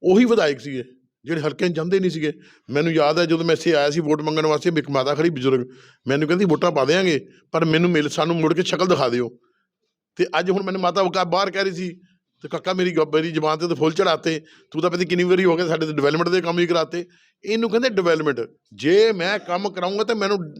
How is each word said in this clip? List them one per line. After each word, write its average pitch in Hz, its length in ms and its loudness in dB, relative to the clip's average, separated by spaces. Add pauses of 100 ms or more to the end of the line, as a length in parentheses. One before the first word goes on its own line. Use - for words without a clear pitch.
ਉਹੀ 196 220 6
ਵਿਧਾਇਕ 165 340 2
ਸੀਗੇ 131 240 -10 (420)
ਜਿਹੜੇ 156 160 -4
ਹਲਕੇ 151 280 -2
'ਚ - 20 -2
ਜਾਂਦੇ 170 280 0
ਨਹੀਂ 180 120 0
ਸੀਗੇ। 151 220 -4 (360)
ਮੈਨੂੰ 151 220 0
ਯਾਦ 156 280 2
ਹੈ 175 60 2
ਜਦੋਂ 165 200 0
ਮੈਂ 165 100 2
ਇੱਥੇ 165 200 0
ਆਇਆ 143 140 2
ਸੀ 151 100 -2
ਵੋਟ 151 220 0
ਮੰਗਣ 156 240 -2
ਵਾਸਤੇ, 151 320 0
ਇੱਕ 139 120 -2
ਮਾਤਾ 139 260 0
ਖੜੀ 160 140 2
ਬਜ਼ੁਰਗ, 127 380 0 (400)
ਮੈਨੂੰ 147 200 0
ਕਹਿੰਦੀ, 180 180 0
"ਵੋਟਾਂ 170 260 2
ਪਾ 143 140 0
ਦਿਆਂਗੇ, 165 420 0 (240)
ਪਰ 165 140 0
ਮੈਨੂੰ 165 240 2
ਮਿਲ, 151 200 0
ਸਾਨੂੰ 165 260 -2
ਮੁੜ 160 180 2
ਕੇ 175 100 0
ਸ਼ਕਲ 180 220 -2
ਦਿਖਾ 143 240 2
ਦਿਓ।" 120 200 -2 (880)
ਤੇ 175 100 0 (140)
ਅੱਜ 180 120 0
ਹੁਣ 196 120 -2
ਮੈਨੂੰ 190 180 -6
ਮਾਤਾ 180 220 0
ਕਾ-, 185 200 0
ਬਾਹਰ 180 280 -2
ਕਹਿ 190 120 -4
ਰਹੀ 190 80 -4
ਸੀ, 175 180 -6 (520)
ਤੇ - 60 -14
"ਕਾਕਾ 180 260 -6
ਮੇਰੀ 185 180 -2
ਗ-, 156 240 0
ਮੇਰੀ 160 160 0
ਜ਼ੁਬਾਨ 156 260 0
'ਤੇ 170 100 -4
ਤਾਂ 165 80 -2
ਫੁੱਲ 156 180 0
ਚੜਾਤੇ, 160 480 -2 (300)
ਤੂੰ 156 100 -6
ਤਾਂ 175 100 0
ਪਤਾ 175 120 -2
ਕਿੰਨੀ 180 200 0
ਵਾਰੀ 180 220 4
ਹੋ 165 100 4
ਗਿਆ 175 120 0
ਸਾਡੇ 160 180 -2
ਤੇ 156 80 -4
ਡਿਵੈਲਪਮੈਂਟ 151 360 0
ਦੇ 180 120 2
ਕੰਮ 170 180 -2
ਹੀ 175 80 2
ਕਰਾਤੇ।" 170 380 -2 (400)
ਇਹਨੂੰ 226 240 -2
ਕਹਿੰਦੇ 240 200 0
ਡਿਵੈਲਪਮੈਂਟ। 160 520 0 (320)
ਜੇ 180 380 4
ਮੈਂ 190 280 -2
ਕੰਮ 180 300 -4
ਕਰਾਊਂਗਾ 185 340 -4
ਤਾਂ 226 120 -2
ਮੈਨੂੰ 202 220 0 (220)